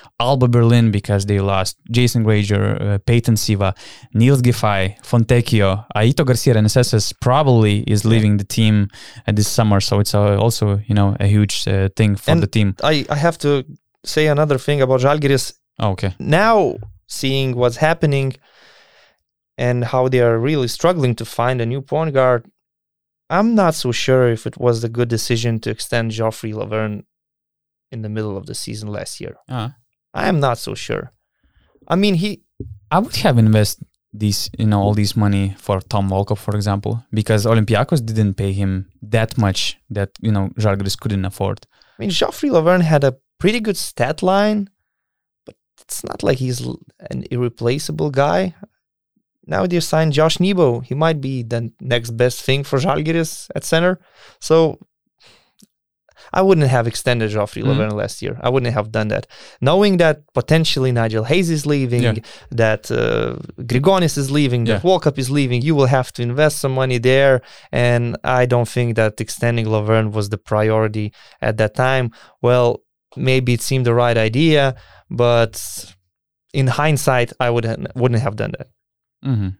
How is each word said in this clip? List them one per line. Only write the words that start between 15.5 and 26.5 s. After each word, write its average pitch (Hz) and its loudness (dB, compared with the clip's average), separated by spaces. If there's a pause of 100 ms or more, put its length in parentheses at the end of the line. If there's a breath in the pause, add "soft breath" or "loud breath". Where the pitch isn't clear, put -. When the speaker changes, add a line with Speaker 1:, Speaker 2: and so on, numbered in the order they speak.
Speaker 1:
Oh, 107 0
okay. 95 -4
Speaker 2:
Now, 190 2 (300)
seeing 135 -2 (100)
what's 123 2
happening 143 0 (1200 soft breath)
and 123 -2
how 127 2
they 131 2
are 117 4
really 135 0
struggling 139 0
to 113 -10
find 123 -2
a 113 -2
new 131 -4
point 156 -4
guard, 127 2 (840)
I'm 214 2
not 180 4
so 123 -4
sure 127 2
if 113 -4
it - -12
was 117 0
a 117 -4
good 117 -2
decision 113 -2
to - -6
extend 113 -4
Joffrey 110 -4